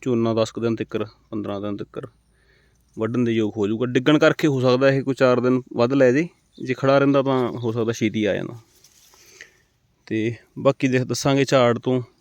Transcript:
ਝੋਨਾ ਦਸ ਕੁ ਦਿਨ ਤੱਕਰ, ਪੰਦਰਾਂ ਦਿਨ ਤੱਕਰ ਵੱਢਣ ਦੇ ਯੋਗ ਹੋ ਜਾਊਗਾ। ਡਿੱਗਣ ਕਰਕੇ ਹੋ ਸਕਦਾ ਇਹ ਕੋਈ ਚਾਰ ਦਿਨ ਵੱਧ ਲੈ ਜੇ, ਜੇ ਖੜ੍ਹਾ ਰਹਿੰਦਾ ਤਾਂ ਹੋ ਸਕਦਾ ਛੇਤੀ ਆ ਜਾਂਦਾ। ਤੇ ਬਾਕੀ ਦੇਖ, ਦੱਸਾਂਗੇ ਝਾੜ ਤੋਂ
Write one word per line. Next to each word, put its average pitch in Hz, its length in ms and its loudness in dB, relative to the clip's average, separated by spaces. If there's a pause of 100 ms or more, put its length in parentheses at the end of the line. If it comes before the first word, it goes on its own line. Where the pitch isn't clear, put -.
ਝੋਨਾ 117 320 -2
ਦਸ 110 160 0
ਕੁ - 100 -12
ਦਿਨ 113 160 -2
ਤੱਕਰ, 107 280 -6
ਪੰਦਰਾਂ 101 560 -12
ਦਿਨ 104 160 -8
ਤੱਕਰ - 300 -14 (920)
ਵੱਢਣ 117 260 -2
ਦੇ 117 80 -2
ਯੋਗ 107 240 0
ਹੋ 104 100 0
ਜਾਊਗਾ। 113 200 -2
ਡਿੱਗਣ 131 320 2
ਕਰਕੇ 160 300 2
ਹੋ 135 120 0
ਸਕਦਾ 127 320 4
ਇਹ 135 100 0
ਕੋਈ 131 120 -2
ਚਾਰ 127 260 4
ਦਿਨ 127 220 0 (100)
ਵੱਧ 120 200 0
ਲੈ 135 200 6
ਜੇ, 156 160 0 (360)
ਜੇ 127 100 -4
ਖੜ੍ਹਾ 135 240 2
ਰਹਿੰਦਾ 139 240 2
ਤਾਂ 131 280 0
ਹੋ 117 220 -6
ਸਕਦਾ 113 200 -2
ਛੇਤੀ 110 320 -2
ਆ 95 100 0
ਜਾਂਦਾ। 98 240 -8 (1500)
ਤੇ 113 280 -4 (240)
ਬਾਕੀ 135 300 0
ਦੇਖ, 127 140 0
ਦੱਸਾਂਗੇ 135 420 0
ਝਾੜ 123 340 2
ਤੋਂ 127 240 -2 (180)